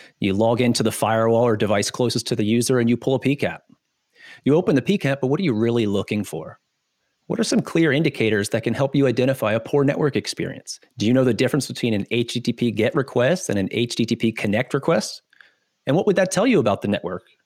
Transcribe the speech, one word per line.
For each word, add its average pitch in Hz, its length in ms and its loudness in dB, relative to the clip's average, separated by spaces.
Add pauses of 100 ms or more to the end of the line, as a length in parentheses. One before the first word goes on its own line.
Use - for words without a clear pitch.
(200)
You 95 160 0
log 113 260 2
into 120 220 2
the 107 80 0
firewall 113 500 2
or 120 160 2
device 101 320 0
closest 120 380 -2
to 123 80 -2
the 110 100 0
user 117 320 2
and 120 100 2
you 120 80 4
pull 131 200 0
a 127 40 0
P 127 160 0
cap. 80 280 -6 (840)
You 131 80 4
open 175 220 4
the 120 80 2
P 196 160 2
cap, 139 200 -2
but 131 100 0
what 147 100 0
are 196 40 -4
you 135 120 0
really 117 320 2
looking 101 360 -2
for? 80 360 -12 (680)
What 170 140 -4
are 233 40 0
some 220 180 0
clear 165 300 2
indicators 113 580 0
that 113 120 -2
can 117 140 -4
help 135 200 -2
you 139 120 4
identify 123 440 0
a 110 80 0
poor 143 240 0
network 139 320 0
experience? - 640 -8 (200)
Do 101 80 0
you 120 60 4
know 131 100 4
the 123 100 4
difference 127 340 0
between 123 280 -4
an 98 160 -2
H 117 220 -2
T 123 60 -4
T 117 140 -2
P 120 160 -2
get 110 240 -2
request 135 560 0
and 101 80 -2
an 95 140 0
H 120 240 -4
T 117 100 0
T 113 100 -2
P 113 160 -2
CONNECT 110 440 -2
request? 165 480 -2 (640)
And 135 80 2
what 185 100 0
would 185 120 2
that 190 120 2
tell 185 160 0
you 240 140 4
about 104 240 0
the 101 40 -4
network? 92 380 -4 (200)